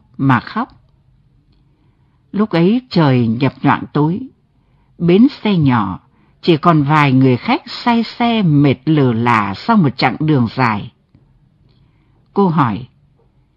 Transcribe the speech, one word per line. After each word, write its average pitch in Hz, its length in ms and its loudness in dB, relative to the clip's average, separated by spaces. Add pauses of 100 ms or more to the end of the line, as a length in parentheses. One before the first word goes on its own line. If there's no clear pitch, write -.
(160)
mà 135 240 0
khóc. - 420 -12 (1500)
Lúc 208 180 -2
ấy 190 400 2
trời 131 360 2
nhập 120 260 -2 (100)
nhoạng 127 300 0
tối, 170 360 -2 (720)
bến 180 280 4 (160)
xe 208 140 0
nhỏ 117 440 0 (400)
chỉ 170 160 2
còn 156 260 2
vài 143 300 2
người 131 240 4
khách 247 300 -4
say 233 360 -2
xe 226 400 -2
mệt 147 420 2
lử 143 280 2
là 110 420 0
sau 226 220 -2
một 151 200 0
chặng 127 240 -2
đường 147 340 0
dài. 113 380 -4 (1400)
Cô 202 140 2
hỏi: 131 400 -2 (680)